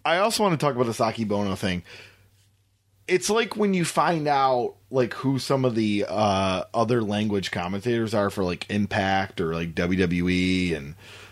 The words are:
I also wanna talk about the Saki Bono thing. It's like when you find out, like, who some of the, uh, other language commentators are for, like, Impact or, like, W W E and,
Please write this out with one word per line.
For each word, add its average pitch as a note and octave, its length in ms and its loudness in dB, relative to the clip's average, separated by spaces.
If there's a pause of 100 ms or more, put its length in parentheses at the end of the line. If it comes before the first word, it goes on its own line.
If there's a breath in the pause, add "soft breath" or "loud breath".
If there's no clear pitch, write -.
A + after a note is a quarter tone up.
I E3 140 2
also G#3+ 240 2
wanna F#3 140 4
talk C#3 180 2
about B2 120 2
the A2+ 80 -2
Saki A2+ 300 0
Bono G2+ 300 0
thing. F#2 300 -2 (1200 loud breath)
It's F3+ 240 0
like A3+ 260 0
when G#3 160 2
you F3+ 120 2
find D#3 420 0
out, C3 480 2 (160)
like, B2 240 2
who C3+ 240 0
some C3+ 260 0
of B2 100 2
the, G#2 340 2
uh, F#2+ 560 0 (100)
other A#2 280 2
language G#2 480 -2
commentators G#2 640 -2
are G2+ 160 2
for, G2 120 -4
like, F2+ 260 -4
Impact G2 720 0
or, E2 140 -2
like, E2 220 -4
W F#2 240 0
W F2 280 2
E F2+ 460 0
and, C#2+ 200 -10 (380 loud breath)